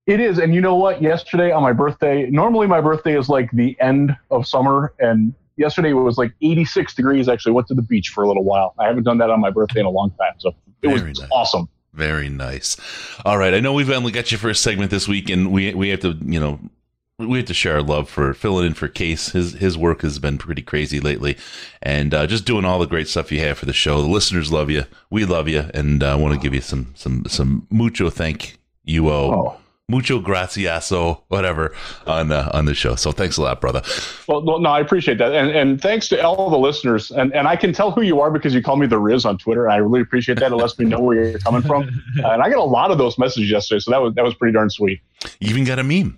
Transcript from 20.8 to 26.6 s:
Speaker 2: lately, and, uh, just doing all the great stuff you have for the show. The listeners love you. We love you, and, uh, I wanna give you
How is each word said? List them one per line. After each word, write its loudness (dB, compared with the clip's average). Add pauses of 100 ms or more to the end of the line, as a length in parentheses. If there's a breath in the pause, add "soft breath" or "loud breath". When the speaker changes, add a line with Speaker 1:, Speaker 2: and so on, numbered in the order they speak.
Speaker 2:
lately, -2 (420 loud breath)
and, -2
uh, 0
just -4
doing 0
all 0
the 0
great -4
stuff -6
you -2
have -2
for -6
the -4
show. 0
The 2
listeners 0
love 0
you. -2 (260 soft breath)
We 0
love 0
you, -2
and, 0
uh, 0
I 0
wanna 2
give -2
you -2